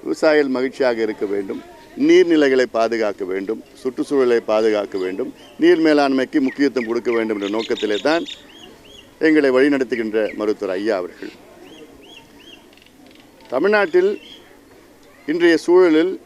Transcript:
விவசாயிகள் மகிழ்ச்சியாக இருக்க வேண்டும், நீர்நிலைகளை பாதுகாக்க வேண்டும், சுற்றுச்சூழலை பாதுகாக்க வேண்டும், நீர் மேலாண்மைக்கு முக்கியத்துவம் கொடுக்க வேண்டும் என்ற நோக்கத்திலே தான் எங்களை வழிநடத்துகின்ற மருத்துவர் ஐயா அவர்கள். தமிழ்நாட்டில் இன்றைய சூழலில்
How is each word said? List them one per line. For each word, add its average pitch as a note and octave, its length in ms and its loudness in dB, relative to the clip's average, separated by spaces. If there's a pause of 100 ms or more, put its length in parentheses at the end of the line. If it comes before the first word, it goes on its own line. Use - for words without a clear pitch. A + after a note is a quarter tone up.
விவசாயிகள் D3+ 440 2
மகிழ்ச்சியாக B2+ 540 -2
இருக்க G#2+ 240 -4
வேண்டும், G2+ 360 -6 (360)
நீர்நிலைகளை D3+ 720 2
பாதுகாக்க A2 540 -2
வேண்டும், G2 380 -6 (100)
சுற்றுச்சூழலை B2+ 720 -2
பாதுகாக்க G#2+ 520 0
வேண்டும், F#2+ 360 -6 (260)
நீர் E3 220 4
மேலாண்மைக்கு C#3+ 580 2
முக்கியத்துவம் C3 480 -2
கொடுக்க A#2 240 -2
வேண்டும் A2 300 -2
என்ற G2+ 160 -4
நோக்கத்திலே G#2+ 380 -4
தான் D3 280 -2 (960)
எங்களை D3+ 320 2
வழிநடத்துகின்ற A#2+ 840 0
மருத்துவர் G#2 420 -4
ஐயா G#2 200 -2
அவர்கள். F2+ 340 -10 (2250)
தமிழ்நாட்டில் F#3+ 680 0 (1040)
இன்றைய E3 320 2
சூழலில் F3 680 4